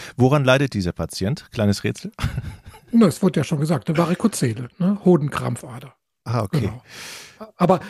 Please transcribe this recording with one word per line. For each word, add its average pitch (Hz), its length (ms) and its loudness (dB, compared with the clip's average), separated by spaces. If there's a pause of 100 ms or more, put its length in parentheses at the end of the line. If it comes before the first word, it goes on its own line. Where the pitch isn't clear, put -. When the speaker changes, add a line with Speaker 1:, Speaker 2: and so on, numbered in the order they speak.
(160)
Speaker 1:
woran 143 280 4
leidet 135 300 2
dieser 90 180 -2
Patient? - 580 -6
Kleines 104 320 0
Rätsel. 104 300 -6 (400)
<laughs> - 400 -20
Speaker 2:
Na, 233 140 6
es - 160 0
wurde 170 180 2
ja 143 40 0
schon 160 140 -4
gesagt, 151 300 -2
eine 156 100 0
Varikozele, 156 720 -2 (100)
ne? 190 260 0
Hodenkrampfader. 131 880 0 (300)
Speaker 1:
Ah, 117 180 -2
okay. 131 180 -2
Speaker 2:
Genau. 110 220 -4 (760)
Aber 175 340 2